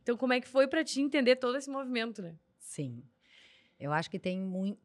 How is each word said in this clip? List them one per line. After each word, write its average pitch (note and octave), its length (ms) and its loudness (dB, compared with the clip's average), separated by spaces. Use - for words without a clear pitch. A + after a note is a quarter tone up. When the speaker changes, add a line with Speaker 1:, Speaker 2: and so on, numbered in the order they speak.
Speaker 1:
Então, A#3+ 160 0
como B3+ 160 2
é B3+ 80 2
que - 60 -18
foi C4+ 200 6
pra D#4+ 160 0
ti - 160 -2
entender C4+ 380 4
todo B3 200 0
esse C#4 120 -6
movimento, A#3+ 520 -4
né? E3 140 -10
Speaker 2:
Sim. B2 460 -10
Eu C#3+ 140 -4
acho D#3+ 160 0
que F#3+ 100 -6
tem F#3 220 -4
mui-, F#3+ 440 -4